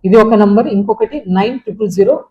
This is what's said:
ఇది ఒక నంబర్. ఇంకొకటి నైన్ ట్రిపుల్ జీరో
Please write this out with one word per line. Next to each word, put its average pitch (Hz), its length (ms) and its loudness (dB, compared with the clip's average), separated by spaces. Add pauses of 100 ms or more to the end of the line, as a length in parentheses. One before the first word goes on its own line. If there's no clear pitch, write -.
ఇది 190 180 4
ఒక 226 100 0 (100)
నంబర్. 208 320 2
ఇంకొకటి 214 400 -4 (220)
నైన్ 226 260 -4
ట్రిపుల్ 208 320 -6
జీరో 208 200 2 (140)